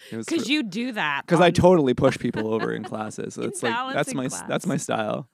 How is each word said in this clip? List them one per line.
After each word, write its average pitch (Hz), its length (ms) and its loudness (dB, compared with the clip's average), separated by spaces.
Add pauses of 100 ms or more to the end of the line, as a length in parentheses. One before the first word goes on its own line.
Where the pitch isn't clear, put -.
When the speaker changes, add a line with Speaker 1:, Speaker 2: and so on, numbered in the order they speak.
(120)
Speaker 1:
It 110 40 -8
was 113 100 -6
Speaker 2:
'Cause 330 160 -2
Speaker 1:
sort 202 60 -6
Speaker 2:
you 302 140 0
do 233 300 -6
that 151 340 -2
Speaker 1:
'cause 165 140 4
I 175 60 8
Speaker 2:
on 165 60 6
Speaker 1:
totally 160 400 6
push 131 260 4
people 110 360 -2
over 113 180 -2
in 113 120 -6
classes. 107 500 -8
So 120 80 -8
Speaker 2:
<laughs> - 0 -
in 117 60 -4
Speaker 1:
it's - 160 -8
like, 240 80 0
that's 254 420 -4
Speaker 2:
balancing - 20 -4
Speaker 1:
my 127 100 -4
s-, 90 160 -6
that's 147 220 -4
my 151 120 0
Speaker 2:
class. - 80 -4
Speaker 1:
style. 110 500 -4